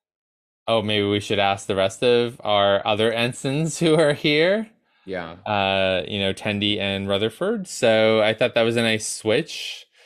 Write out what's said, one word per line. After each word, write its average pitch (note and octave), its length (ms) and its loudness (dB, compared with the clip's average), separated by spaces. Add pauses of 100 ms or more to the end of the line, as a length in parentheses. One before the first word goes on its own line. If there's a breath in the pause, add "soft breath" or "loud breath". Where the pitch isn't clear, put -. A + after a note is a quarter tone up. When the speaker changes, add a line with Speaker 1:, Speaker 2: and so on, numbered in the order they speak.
(680)
Speaker 1:
"Oh, A2+ 140 2
maybe G#2 260 0
we G2+ 100 2
should G2+ 220 0
ask G2 260 0
the G2+ 80 -2
rest F#2+ 300 0
of A#2+ 400 2
our G2+ 420 2
other A2 260 2
ensigns C3+ 680 -4
who D#3+ 160 4
are D3 160 4
here." E3+ 580 0 (340)
Speaker 2:
Yeah. F2 280 -8 (120)
Speaker 1:
Uh, G2 640 0
you G2+ 140 -6
know, G2 120 0
Tendi G#2 460 -2
and G2 300 -4
Rutherford. F3 580 -2
So A2 560 2
I G#2+ 120 2
thought A#2+ 200 0
that A#2 80 2
was A#2 140 0
a A#2+ 60 2
nice A2 240 0
switch. - 800 -4 (200 soft breath)